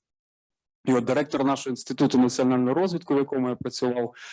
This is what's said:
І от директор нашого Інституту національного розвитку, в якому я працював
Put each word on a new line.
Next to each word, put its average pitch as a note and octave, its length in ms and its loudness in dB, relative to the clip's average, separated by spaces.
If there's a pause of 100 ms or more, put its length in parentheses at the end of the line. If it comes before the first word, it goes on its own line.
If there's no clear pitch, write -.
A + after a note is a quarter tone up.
(840)
І C3 80 2
от A#2+ 120 2
директор C#3 400 0
нашого C3+ 280 -2
Інституту B2+ 460 0
національного B2+ 560 2
розвитку, F3 400 -2
в C#3 40 4
якому C3+ 300 -2
я B2 60 -4
працював B2 600 -4 (180)